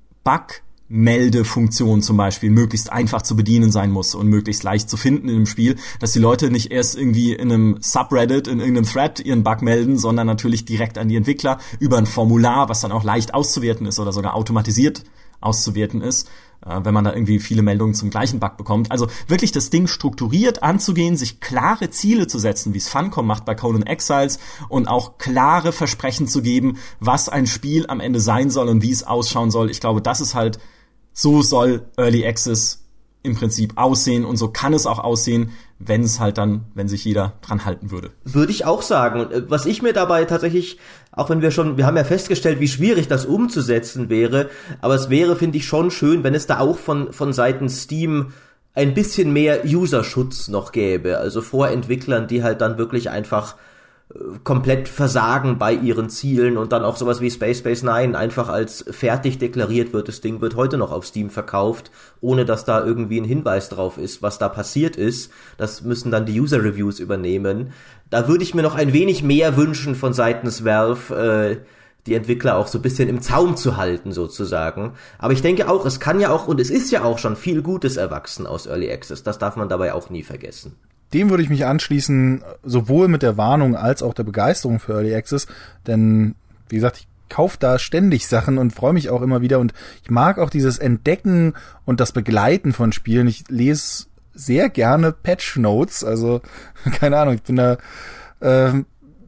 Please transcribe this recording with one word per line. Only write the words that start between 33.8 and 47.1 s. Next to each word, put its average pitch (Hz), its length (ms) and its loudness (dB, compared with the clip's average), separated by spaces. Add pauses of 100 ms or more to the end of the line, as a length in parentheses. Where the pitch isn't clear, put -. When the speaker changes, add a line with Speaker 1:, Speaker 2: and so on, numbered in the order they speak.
Speaker 1:
und 117 120 -4
so 110 120 -2
kann 139 240 -2
es 151 140 2
auch 110 140 -2
aussehen, 117 500 0 (280)
wenn 107 240 0
es 113 180 0
halt 101 180 0
dann, 104 360 0
wenn 101 140 -4
sich 101 160 -6
jeder 101 380 0
dran 104 220 -6
halten 98 260 -6
würde. 90 200 -10 (140)
Speaker 2:
Würde 147 280 2
ich - 120 -4
auch 170 180 0
sagen. 120 380 2
Und, 113 120 -4
äh, 123 180 -4
was 143 160 -2
ich 214 160 -2
mir 240 100 2
dabei 175 320 2
tatsächlich, 170 540 -2 (340)
auch - 160 -4
wenn 165 140 2
wir 160 80 4
schon, 156 260 0
wir 135 100 4
haben 156 100 4
ja 151 80 4
festgestellt, 170 560 0
wie 147 80 2
schwierig 156 400 2
das 131 180 0
umzusetzen 127 840 0
wäre, 117 400 2 (320)
aber 131 140 2
es 131 160 -2
wäre, 170 260 4
finde 165 220 -2
ich, 139 80 -4
schon 165 240 0
schön, 165 340 2
wenn 139 100 2
es 151 120 -2
da 120 140 -2
auch 160 180 2
von, 143 340 -4